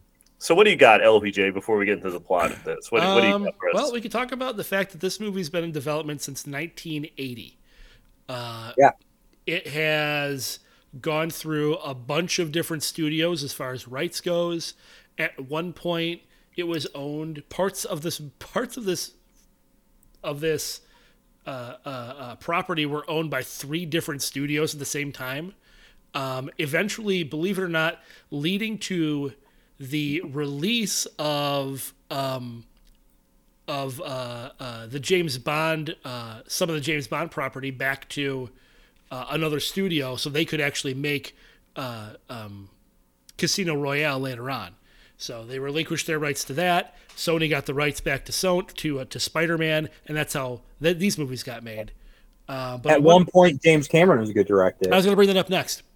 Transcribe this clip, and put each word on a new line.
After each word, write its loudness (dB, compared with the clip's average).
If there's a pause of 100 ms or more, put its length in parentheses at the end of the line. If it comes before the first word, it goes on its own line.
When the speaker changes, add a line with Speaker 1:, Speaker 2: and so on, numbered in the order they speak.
(400)
Speaker 1:
so 4
what 10
do 8
you 4
got, 10
L 10
P -2
J, 2
before 0
we 4
get 2
into -4
the -6
plot 0
of -12
this? -6
What, 4
what 4
do 6
you 4
Speaker 2:
Um, -2
Speaker 1:
got -4
for -2
us? 2
Speaker 2:
well, 0
we -4
could -8
talk -2
about -6
the -4
fact -2
that -16
this -4
movie's -4
been -2
in -6
development -4
since -10
nineteen -8 (100)
eighty. -10 (680)
Uh, -10
Speaker 3:
Yeah. 8 (540)
Speaker 2:
it -4
has -2 (420)
gone -2
through -2
a -8
bunch -2
of -2
different -2
studios -2
as -8
far -8
as -12
rights -6
goes. -2 (440)
At -2
one -6
point, -4 (360)
it -2
was -4
owned, -8
parts -2
of -6
this, -4 (200)
parts -6
of -6
this, -2 (1120)
of -6
this, -2 (640)
uh, -10 (100)
uh, -10
uh, -12
property -4
were -6
owned -2
by 0
three -8
different -2
studios -2
at -12
the -8
same -4
time. -8 (600)
Um, -4 (100)
eventually, 0
believe -2
it -2
or -4
not, 0 (300)
leading -2
to -2 (460)
the -2
release -2 (100)
of, -2 (180)
um, -6 (1040)
of, -6
uh, -8
uh, -12
the -6
James 0
Bond, -2 (100)
uh, -12
some -2
of -2
the -4
James -2
Bond -4
property -6
back -4
to, -4 (600)
uh, -10
another 0
studio, -2
so -6
they 0
could -4
actually -2
make, -4 (400)
uh, -10 (160)
um, -14 (680)
Casino -2
Royale 0
later -6
on. -8 (420)
So -12
they -10
relinquished -2
their -2
rights -2
to -8
that. 2 (200)
Sony 0
got 0
the -4
rights 0
back -2
to -10
Son-, 2 (100)
to, -2
uh, -8
to -10
Spider-Man, 0 (180)
and -6
that's -2
how -4 (200)
th-, 4
these 2
movies -4
got -12
made. -10 (560)
Uh, -6
but 2
Speaker 3:
At 8
Speaker 2:
it 4
Speaker 3:
one 12
Speaker 2:
wouldn't 2
Speaker 3:
point, 8
James 8
Cameron 8
was 0
a -6
good 4
director. 4
Speaker 2:
I 8
was 6
gonna 4
bring 8
that 6
up 2
next. -2 (120)